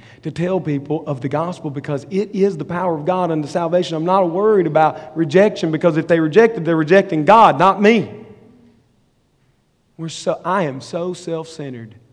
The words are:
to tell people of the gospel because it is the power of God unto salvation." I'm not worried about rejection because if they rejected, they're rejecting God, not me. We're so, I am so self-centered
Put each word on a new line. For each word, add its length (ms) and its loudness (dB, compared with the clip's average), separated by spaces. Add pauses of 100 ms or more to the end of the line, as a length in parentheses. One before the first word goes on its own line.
(220)
to 80 -8
tell 300 -2
people 460 -4
of 160 -6
the 80 -6
gospel 400 -6
because 400 -8
it 240 -4
is 240 0
the 80 -8
power 280 -4
of 120 -8
God 240 0
unto 180 -2
salvation." 480 -2
I'm 80 -4
not 260 2
worried 360 2
about 500 0
rejection 540 2
because 260 0
if 120 -2
they 120 4
rejected, 460 2
they're 100 2
rejecting 480 2
God, 340 6
not 220 4
me. 460 2 (1700)
We're 140 -10
so, 340 -6
I 200 -2
am 180 -6
so 320 -8
self-centered 800 -12 (180)